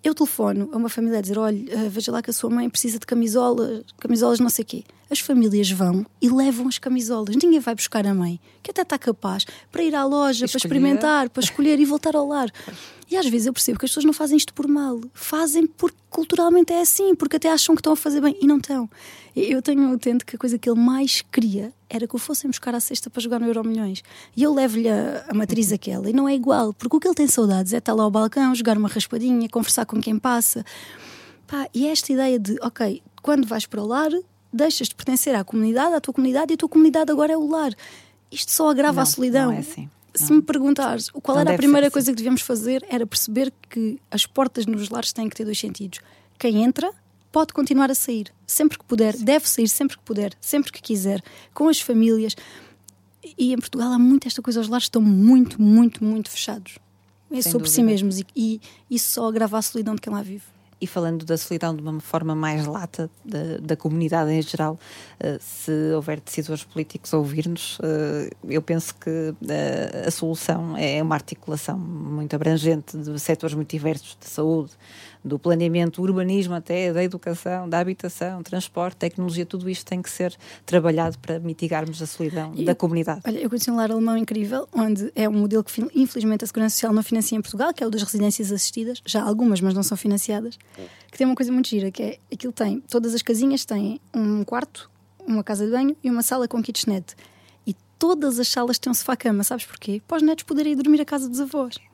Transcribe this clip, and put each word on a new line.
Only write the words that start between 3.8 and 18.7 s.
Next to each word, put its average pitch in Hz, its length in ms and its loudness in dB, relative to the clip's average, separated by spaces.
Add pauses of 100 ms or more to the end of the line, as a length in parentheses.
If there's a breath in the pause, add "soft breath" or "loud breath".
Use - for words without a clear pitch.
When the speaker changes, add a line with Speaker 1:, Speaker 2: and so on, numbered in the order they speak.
Speaker 1:
camisolas 240 400 4
não 240 100 4
sei 226 160 -2
quê." - 200 -10 (260 soft breath)
As 285 100 -2
famílias 208 500 4
vão 185 340 2 (180)
e 240 60 4
levam 254 400 2
as 247 100 -4
camisolas. 226 580 -2
Ninguém 320 240 6
vai 240 140 -4
buscar 208 320 -2
a 196 80 2
mãe, 175 260 -2 (220 soft breath)
que - 80 -10
até - 120 -2
está 285 160 -2
capaz, 196 460 -4 (260 loud breath)
para 339 120 -4
ir 320 120 0
à 277 100 0
loja, 277 360 2
para 247 60 0
Speaker 2:
Escolher. - 180 -2 (120)
Speaker 1:
experimentar, 277 540 4
para - 140 -2
escolher 294 340 2
e 302 60 8
voltar 302 320 0
ao 285 100 2
lar. 277 260 -2
Speaker 2:
<laughs> - 440 -18 (120)
Speaker 1:
E 349 80 -2
às 370 80 2
vezes 233 220 2
eu 262 60 0
percebo 240 260 -2
que - 60 -4
as 254 80 -2
pessoas 294 120 -2
não 302 80 8
fazem 302 240 2
isto - 160 2
por - 140 -4
mal. 277 340 0 (140)
Fazem 320 500 0
porque - 320 -2 (140)
culturalmente 339 640 4
é 339 80 2
assim, 381 340 4
porque 311 220 -2
até 320 120 0
acham 320 280 2
que - 20 -4
estão 311 140 2
a 302 40 4
fazer 294 240 -2
bem 285 220 2
e 277 60 6
não 294 80 6
estão. 254 340 -2 (460 loud breath)